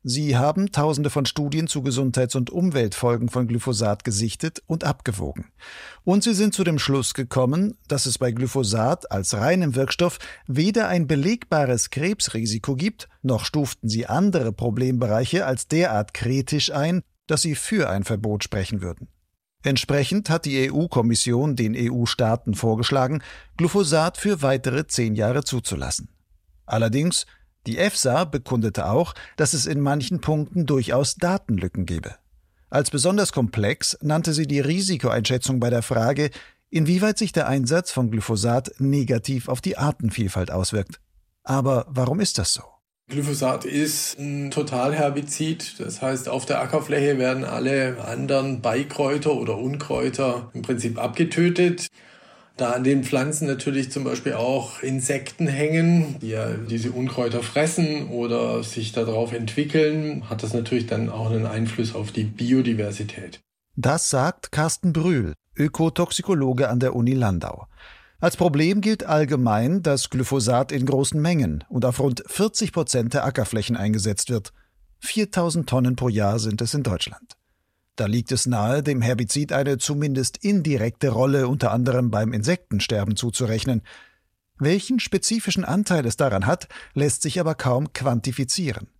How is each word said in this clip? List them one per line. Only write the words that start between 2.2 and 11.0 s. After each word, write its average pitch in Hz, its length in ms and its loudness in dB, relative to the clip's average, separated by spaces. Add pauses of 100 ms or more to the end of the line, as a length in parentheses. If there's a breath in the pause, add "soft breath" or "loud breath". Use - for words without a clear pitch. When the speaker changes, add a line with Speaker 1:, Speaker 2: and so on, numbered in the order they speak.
Speaker 1:
und 123 140 0
Umweltfolgen 120 800 2
von 127 180 0
Glyphosat 113 560 0
gesichtet 113 640 -2
und 165 180 -2
abgewogen. 98 680 -4 (520 loud breath)
Und 196 200 4
sie 233 100 2
sind 202 220 2
zu 190 80 0
dem 160 160 2
Schluss 135 340 0
gekommen, 139 640 0 (100)
dass 139 200 0
es 123 100 -2
bei 123 140 0
Glyphosat 120 800 0
als 98 240 -2
reinem 147 400 2
Wirkstoff 139 420 0 (300 loud breath)
weder 196 400 2
ein 175 180 2